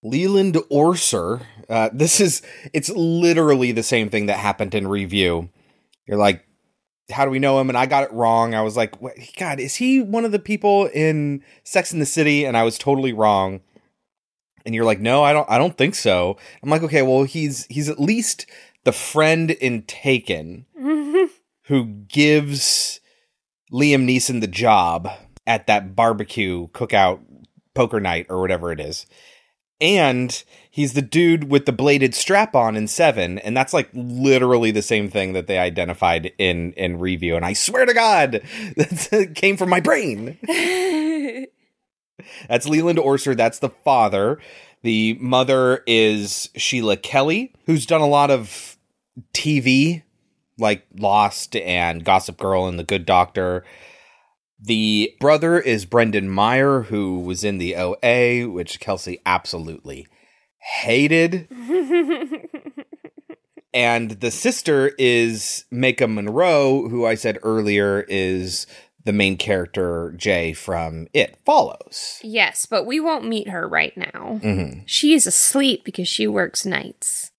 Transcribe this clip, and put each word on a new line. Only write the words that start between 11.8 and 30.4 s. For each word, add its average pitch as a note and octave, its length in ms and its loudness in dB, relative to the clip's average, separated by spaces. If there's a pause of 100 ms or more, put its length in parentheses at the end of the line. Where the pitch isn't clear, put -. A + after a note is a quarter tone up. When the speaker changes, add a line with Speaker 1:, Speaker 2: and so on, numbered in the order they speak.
Speaker 1:
and E3 100 -2
the C#3+ 40 0
City?" D3 400 2
And B2+ 100 -2
I A2+ 80 4
was A2+ 140 0
totally C3+ 360 0
wrong. G2 480 2 (1040)
And A2+ 100 -6
you're A2+ 100 2
like, G#2+ 140 2
"No, B2 240 2
I C#3+ 100 4
don't, D3+ 160 0
I A2+ 80 4
don't E3+ 200 0
think F3 180 0
so." F#2 420 0 (240)
I'm C3+ 80 -8
like, D#3+ 140 2
"Okay, D3+ 180 0
well, C3 220 2
he's, C#3 460 -6
he's C#3+ 200 -6
at D3 100 -8
least G#3+ 460 -2 (380)
the B2+ 80 4
friend D#3+ 600 2
in B2 320 -2
Taken F#2+ 840 -4 (100)
Speaker 2:
<laughs> D4+ 540 0 (340)
Speaker 1:
who C3+ 220 0
gives C#3+ 1120 0 (760)
Liam C3+ 320 4
Neeson B2+ 360 0
the A2 60 -4
job F#2 640 2 (360)
at A2+ 220 -2
that G2 280 0
barbecue G#2 760 -2
cookout G2 500 0 (540)
poker A#2 280 0
night F2 280 -2
or F#2 120 -4
whatever F2 300 -2
it D#2 100 -6
is." D2+ 240 -12 (720)
And C#3+ 640 2 (280)